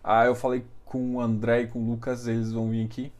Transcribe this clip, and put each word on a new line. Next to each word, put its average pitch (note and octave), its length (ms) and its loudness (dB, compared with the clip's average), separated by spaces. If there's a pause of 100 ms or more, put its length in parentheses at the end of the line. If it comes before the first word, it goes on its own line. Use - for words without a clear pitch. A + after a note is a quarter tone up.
Ah, A2+ 220 6
eu B2 100 4
falei B2+ 300 -2 (200)
com B2+ 300 -2
o B2 60 -2
André A#2 400 2
e A#2 60 -4
com A#2 120 -8
o A2+ 100 0
Lucas, A#2+ 380 -4
eles A2+ 240 0
vão A2+ 180 -2
vir A2+ 160 0
aqui. B2+ 340 -8